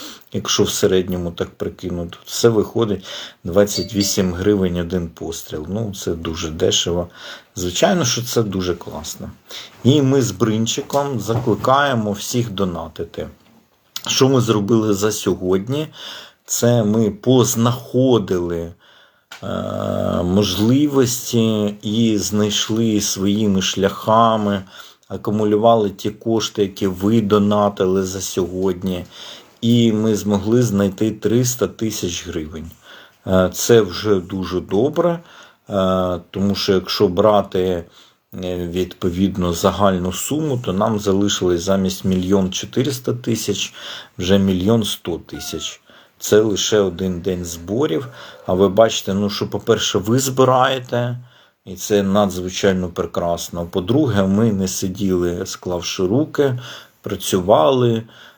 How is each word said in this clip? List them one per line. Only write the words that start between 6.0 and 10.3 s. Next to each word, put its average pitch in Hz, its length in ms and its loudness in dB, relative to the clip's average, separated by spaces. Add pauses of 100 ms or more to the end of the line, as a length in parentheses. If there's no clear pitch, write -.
дуже 82 360 -6
дешево. 87 580 0 (480)
Звичайно, 160 500 0
що 123 160 -2
це 123 220 -2
дуже 92 320 -4
класно. - 560 -12 (520)
І 143 180 4
ми 135 200 2
з 104 100 -2